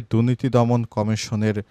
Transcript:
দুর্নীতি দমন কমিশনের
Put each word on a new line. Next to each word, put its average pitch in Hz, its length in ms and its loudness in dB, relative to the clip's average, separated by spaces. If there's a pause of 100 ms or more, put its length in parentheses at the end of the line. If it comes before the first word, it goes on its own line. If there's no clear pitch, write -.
দুর্নীতি 120 400 0
দমন 120 320 2 (100)
কমিশনের 107 640 -2 (140)